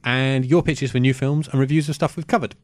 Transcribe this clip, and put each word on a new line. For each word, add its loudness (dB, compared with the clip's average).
And 0
your 2
pitches -2
for 0
new 4
films -2
and 0
reviews 2
of -2
stuff -4
we've -8
covered. -2